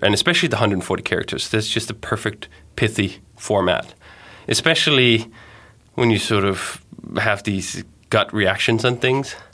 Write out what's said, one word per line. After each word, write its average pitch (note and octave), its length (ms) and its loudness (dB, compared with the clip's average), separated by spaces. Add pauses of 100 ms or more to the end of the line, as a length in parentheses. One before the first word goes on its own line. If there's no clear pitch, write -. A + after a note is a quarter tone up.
and G#2 100 4
especially E3+ 360 2
the A2+ 80 0
hundred G2 260 2
forty F2+ 200 -4
characters. - 440 -4
That's G#2+ 220 0
just - 180 -4
the - 60 -8
perfect - 560 -6 (260)
pithy G#2+ 440 0 (180)
format, F#2 560 0 (560)
especially B2+ 840 2 (640)
when A#2+ 160 4
you G#2 60 4
sort G2 280 0
of - 360 -4 (360)
have G2+ 260 0
these F#2+ 400 -4 (260)
gut G#2 240 2
reactions G#2+ 520 2
on B2 100 2
things, C3+ 400 -2 (180)